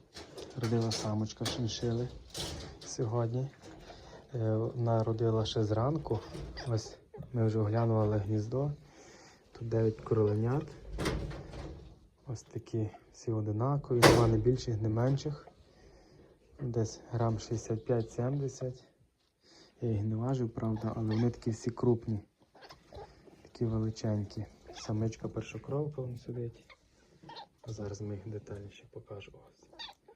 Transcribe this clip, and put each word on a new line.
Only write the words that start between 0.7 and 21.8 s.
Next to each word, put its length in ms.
самочка 520
шиншили 640
сьогодні. 680
Е, 220
вона 480
родила 400
ще 200
зранку. 560
Ось 300
ми 140
вже 120
оглянули 600
гніздо. 540
Тут 160
дев'ять 320
кроленят. 680
Ось 160
такі 480
всі 200
одинакові, 680
нема 280
не 100
більших, 420
не 80
менших. 600
Десь 400
грам 280
шістдесят 460
п'ять-сімдесят. 1000
Я 100
їх 120
не 140
важив, 340
правда, 460
але 180
вони 160
такі 200
всі 200
крупні. 500